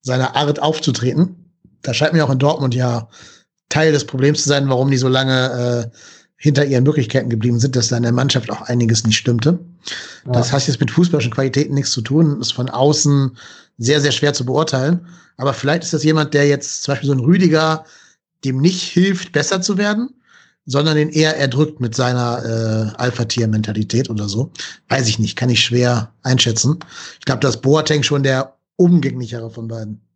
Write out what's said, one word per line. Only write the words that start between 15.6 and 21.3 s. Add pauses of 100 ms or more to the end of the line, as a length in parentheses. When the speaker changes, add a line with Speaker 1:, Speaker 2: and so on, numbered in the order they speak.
Speaker 1:
ist
das
jemand,
der
jetzt
zum
Beispiel
so
ein
Rüdiger, (640)
dem
nicht
hilft,
besser
zu
werden, (560)
sondern
den
eher